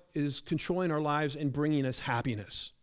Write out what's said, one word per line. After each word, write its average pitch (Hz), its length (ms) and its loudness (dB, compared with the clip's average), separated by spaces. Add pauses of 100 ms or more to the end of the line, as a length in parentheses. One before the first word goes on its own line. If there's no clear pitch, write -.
(140)
is 147 280 0
controlling 175 500 0
our 151 100 2
lives 147 340 0
and 143 160 0
bringing 143 360 2
us 123 100 -2
happiness. 117 840 -2